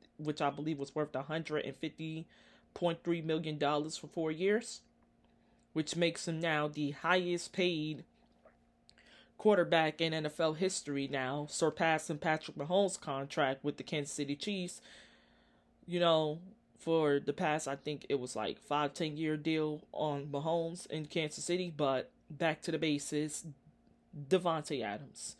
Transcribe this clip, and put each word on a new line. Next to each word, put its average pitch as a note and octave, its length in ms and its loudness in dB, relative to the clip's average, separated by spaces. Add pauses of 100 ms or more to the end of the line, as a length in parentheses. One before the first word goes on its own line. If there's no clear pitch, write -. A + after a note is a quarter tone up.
(180)
which D3+ 240 -2
I C#3+ 80 4
believe D3 300 -4
was C#3 160 -6
worth D3+ 200 -2
a C3+ 60 -2
hundred D3+ 420 -2
and C3+ 140 -6
fifty D#3+ 480 -6 (480)
point E3+ 300 0
three E3+ 180 0
million D#3 380 -2
dollars D3+ 380 0
for D3+ 100 -12
four D#3+ 240 -2
years, G3 500 0 (920)
which D#3 220 -2
makes E3+ 320 0
him E3 120 -2
now D#3 280 2
the D3 240 -2
highest F3 640 0
paid D#3 500 0 (1300)
quarterback E3 640 6
in D#3+ 120 0
N D#3 120 -2
F D3+ 140 -4
L D#3+ 160 4
history D3 520 -2
now, C#3 420 0
surpassing D#3+ 680 2
Patrick D#3 400 -2
Mahomes' F3+ 420 2
contract C#3 640 -2
with C#3+ 140 -2
the C3 60 -10
Kansas C#3+ 300 -4
City C#3+ 220 -2
Chiefs. F#3 460 -6 (1040)
You F3 140 -2
know, D#3+ 400 6 (380)
for D#3 420 4
the C#3+ 120 -2
past, D#3 360 0
I C#3 80 -4
think D3 340 -8
it C3+ 100 2
was, B2 160 -6
like, G#2 240 -4
five, D3 340 0
ten-year D#3 440 -2
deal D3+ 540 0
on C#3+ 360 -2
Mahomes E3 600 -2
in D#3 180 -4
Kansas D3+ 400 -4
City, F3 300 0
but C3+ 340 2 (200)
back D#3+ 340 0
to E3+ 80 -4
the D#3 80 0
bases, D3+ 640 -2 (840)
Davante D#3+ 540 2
Adams. A2 560 -8